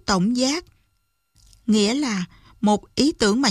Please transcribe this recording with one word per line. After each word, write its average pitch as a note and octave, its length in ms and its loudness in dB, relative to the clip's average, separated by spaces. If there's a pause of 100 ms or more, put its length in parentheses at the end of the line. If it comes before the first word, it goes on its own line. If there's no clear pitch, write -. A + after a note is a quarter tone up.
tổng G#3 320 0
giác, C#4+ 280 -4 (1000)
nghĩa G#3+ 260 2
là A3+ 320 -4 (360)
một G#3 340 0
ý C#4+ 160 2
tưởng A3+ 300 0
mà C4+ 100 2